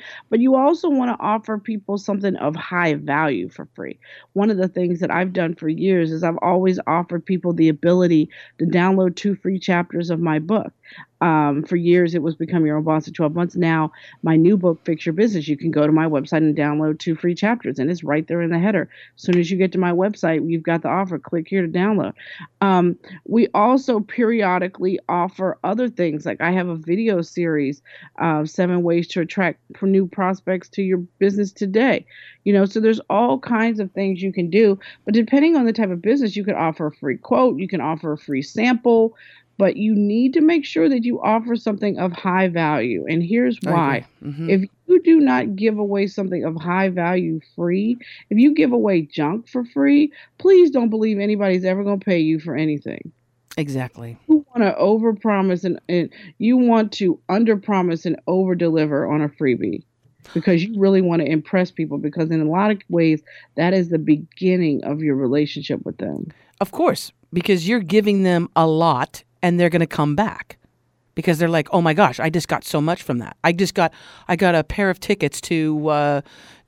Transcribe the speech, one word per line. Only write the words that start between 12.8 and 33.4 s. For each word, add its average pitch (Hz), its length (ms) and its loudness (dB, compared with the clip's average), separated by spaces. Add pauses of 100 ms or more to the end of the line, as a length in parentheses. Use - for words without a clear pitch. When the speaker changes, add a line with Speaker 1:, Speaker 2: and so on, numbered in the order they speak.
Speaker 1:
Boss 156 240 -2
in - 80 -14
twelve 151 200 -2
Months. 170 200 -2
Now, 160 380 0 (320)
my 160 100 2
new 170 220 6
book, 175 280 0
Fix 165 220 -4
Your 165 60 -2
Business, 185 340 0
you 151 100 -2
can 160 140 -4
go 151 160 0
to 151 60 2
my 156 140 2
website 156 320 -2
and 156 180 2
download 151 420 -2
two 165 160 -4
free 175 220 -2
chapters, 208 420 -2
and 160 120 -2
it's 170 120 -6
right 151 240 -2
there 170 160 -4
in 170 80 -2
the 170 80 0
header. 185 300 0 (280)
As - 60 -20
soon 175 160 2
as 165 100 0
you 190 80 -2
get 185 160 0
to 185 60 -2
my 175 140 0
website, 170 580 -2
you've 165 140 -4
got 165 180 -2
the - 60 -4
offer. 180 320 -4
Click 165 280 -6
here 190 140 -2
to 170 60 -4
download. 185 440 -2 (480)
Um, 180 380 2 (260)
we 220 300 2
also 240 460 2
periodically 196 1000 -2 (100)
offer 180 540 -4
other 233 260 -2
things. 160 380 -4
Like, 104 140 -6
I 170 100 0
have 180 180 0
a 170 80 -4
video 180 460 -2
series, 151 600 -4 (360)
uh, 156 260 0
seven 180 380 0
ways 170 260 0
to 185 120 -4
attract 170 400 -2 (140)
p-, - 120 -6
new 190 220 2
prospects 185 640 -4
to 202 120 -6
your 185 160 0 (220)
business 196 320 0
today. 214 520 0 (400)
You 202 80 2
know, 196 120 6
so 202 160 -2
there's 220 280 2
all 240 300 2
kinds 233 400 0